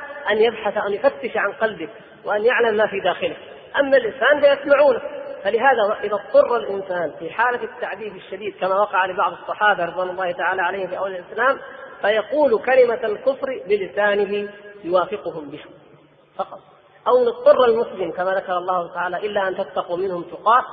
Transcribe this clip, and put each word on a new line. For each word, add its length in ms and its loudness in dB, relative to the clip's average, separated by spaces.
أن 80 2
يبحث، 380 0
أن 160 -2
يفتش 440 -2
عن 160 -2
قلبه 360 -4
وأن 200 -2
يعلم 320 2
ما 100 4
في 140 -6
داخله، 360 -2
أما 160 4
اللسان 440 2
فيسمعونه. 600 6
فلهذا 600 2
إذا 100 -2
اضطر 420 4
الإنسان 640 -4
في 120 -10
حالة 340 -2
التعذيب 520 -10
الشديد 440 -12
كما 200 2
وقع 260 2
لبعض 260 -2
الصحابة 520 0
رضوان 260 -4
الله 220 -4
تعالى 300 -2
عليهم 260 -2
في 100 -8
أول 180 -6
الإسلام، 420 -2
فيقول 580 2
كلمة 460 4
الكفر 640 -4
بلسانه 800 0
يوافقهم 680 -2
بها 160 -16
فقط، 220 -8
أو 160 6
اضطر 420 6
المسلم 480 0
كما 220 -2
ذكر 240 -2
الله 360 -2
تعالى: 220 -4
"إلا 320 -2
أن 80 -4
تتقوا 400 -4
منهم 260 -4
تقاه"، 500 2